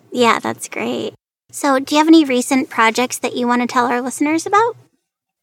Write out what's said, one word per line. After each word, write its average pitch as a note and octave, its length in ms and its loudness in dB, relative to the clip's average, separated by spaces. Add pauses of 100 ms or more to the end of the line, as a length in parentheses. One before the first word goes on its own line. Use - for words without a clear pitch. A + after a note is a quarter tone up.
(120)
Yeah, A#3+ 260 2
that's - 300 -8
great. - 460 -8 (360)
So C4+ 300 0
do C#4 140 -4
you D4+ 40 4
have D4+ 100 2
any D#4+ 160 8
recent C4 460 0
projects A#3 480 0
that - 160 -6
you B3 140 -4
wanna A#3+ 180 0
tell A#3+ 200 0
our B3 160 -2
listeners D4+ 440 -2
about? G#4+ 300 0 (680)